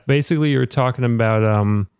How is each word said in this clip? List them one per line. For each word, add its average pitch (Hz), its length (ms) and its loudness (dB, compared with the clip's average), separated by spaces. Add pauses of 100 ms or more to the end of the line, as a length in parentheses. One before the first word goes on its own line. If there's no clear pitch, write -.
basically, 147 440 0
you're 127 160 0
talking 127 400 -2
about, 113 360 0
um, 104 460 0 (120)